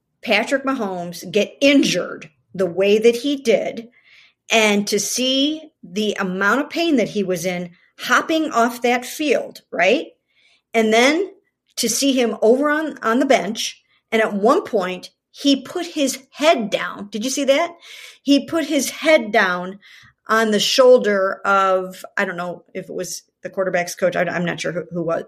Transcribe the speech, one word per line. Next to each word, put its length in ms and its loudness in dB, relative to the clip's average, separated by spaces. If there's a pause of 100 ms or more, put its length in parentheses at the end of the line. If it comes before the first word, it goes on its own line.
(220)
Patrick 420 0
Mahomes 640 -6
get 300 -2
injured 680 2 (240)
the 120 -2
way 320 2
that 180 4
he 200 -4
did, 540 -2 (600)
and 380 2
to 100 0
see 720 -2 (120)
the 320 -4
amount 480 0
of 80 -12
pain 260 0
that 120 2
he 160 -4
was 200 -4
in 280 -6 (260)
hopping 540 0
off 300 0
that 220 0
field, 680 -4
right? 360 0 (640)
And 200 2
then 380 4 (460)
to 120 -2
see 240 0
him 300 0
over 280 4
on, 320 -4
on 160 0
the 80 2
bench. 560 -2 (300)
And 100 2
at 100 -2
one 300 2
point, 480 -4 (220)
he 300 0
put 240 -8
his 460 -4
head 380 0
down. 400 -6
Did 140 -6
you 60 -4
see 140 -4
that? 320 0 (460)
He 240 2
put 200 -2
his 240 -2
head 400 2
down 480 0 (480)
on 240 2
the 100 2
shoulder 840 4
of, 600 0 (120)
I 80 -2
don't 120 -6
know 280 -10 (100)
if 140 -10
it 60 -12
was 280 -8 (200)
the 80 -12
quarterback's 440 -2
coach. 220 0
I, 60 2
I'm 220 -2
not 160 -4
sure 120 -4
who, 180 -6
who 120 -6
was, 260 -4